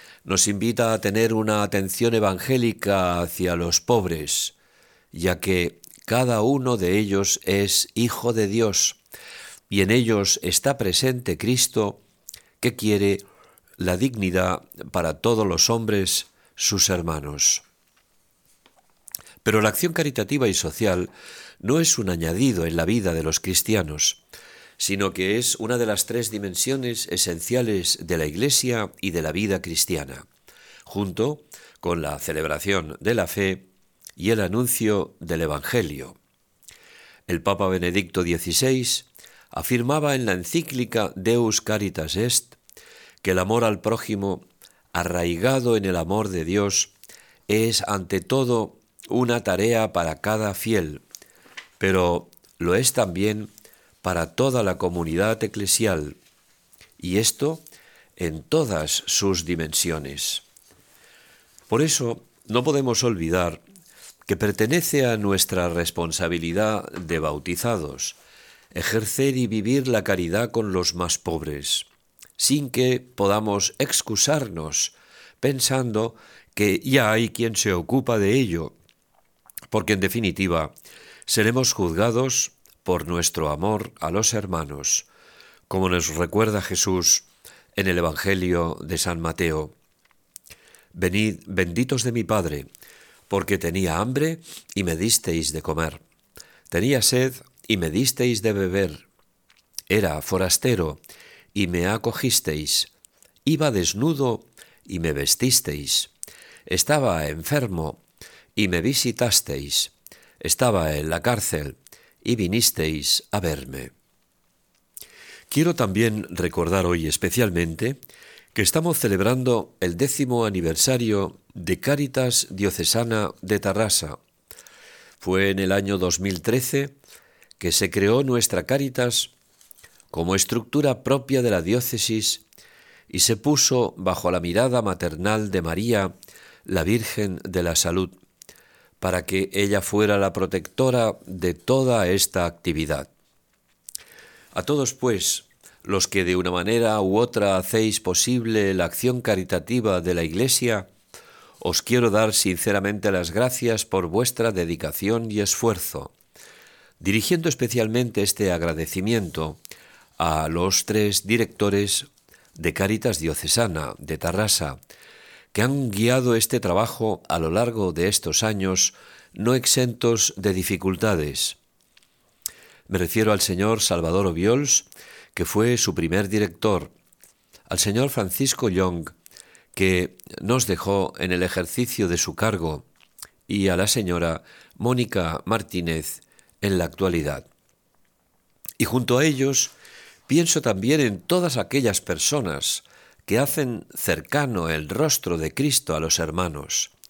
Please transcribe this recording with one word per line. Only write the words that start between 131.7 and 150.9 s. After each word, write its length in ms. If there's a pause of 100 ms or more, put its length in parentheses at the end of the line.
y 120
se 160
puso 600
bajo 340
la 100
mirada 420
maternal 680
de 120
María, 520 (500)
la 180
Virgen 640
de 180
la 140
Salud, 340 (880)
para 280
que 260
ella 300
fuera 340
la 160
protectora 920
de 280
toda 540
esta 380
actividad. 640 (1400)
A 100
todos, 320
pues, 500 (380)
los 260
que 160
de 120
una 140
manera 500
u 180
otra 400
hacéis 420
posible 720
la 120
acción 340
caritativa 800
de 140
la 100
Iglesia, 640 (680)